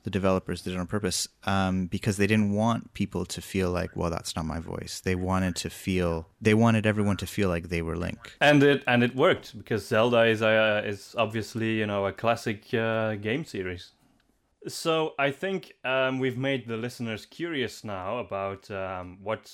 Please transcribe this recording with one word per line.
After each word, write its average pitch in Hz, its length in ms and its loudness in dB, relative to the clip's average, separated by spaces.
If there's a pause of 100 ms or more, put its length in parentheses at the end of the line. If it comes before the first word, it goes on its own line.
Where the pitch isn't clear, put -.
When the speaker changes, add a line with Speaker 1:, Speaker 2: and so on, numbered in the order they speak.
Speaker 1:
The 101 60 -6
developers 92 520 2
did 90 120 -6
it 90 40 -4
on 90 80 -4
purpose, 98 420 -2 (160)
um, 92 420 2
because 101 300 -2
they 101 100 4
didn't 104 260 4
want 110 420 0
people 90 320 -4
to - 140 -10
feel 92 300 0
like, 87 260 -2
"Well, 87 140 0
that's - 260 -6
not 82 80 -4
my 78 160 -6
voice." 87 400 -10
They 92 140 0
wanted 92 420 0
to - 140 -6
feel, 87 580 -2 (120)
they 107 140 4
wanted 110 320 4
everyone 104 320 2
to 92 80 -8
feel 98 220 0
like 87 200 -2
they 85 140 -2
were 82 140 -4
Link. - 440 -8
Speaker 2:
And 147 220 8
it, 143 240 6
and 120 160 4
it 123 140 0
worked, 135 420 2
because 101 280 -4
Zelda 117 380 4
is 113 180 4
a, 110 440 4
is - 320 -8
obviously, 110 600 -2
you 107 80 0
know, 101 200 0
a 95 60 -2
classic, 113 600 -2
uh, 110 440 0
game 110 280 -4
series. 92 480 -8 (760)
So 160 500 -2
I 143 120 2
think, 185 420 -6 (120)
um, 131 340 2
we've 127 200 -2
made 131 300 -2
the 113 80 -4
listeners 113 500 -8
curious 156 560 -6
now 101 360 -6
about, 98 520 -6
um, 95 520 -8
what 107 320 -6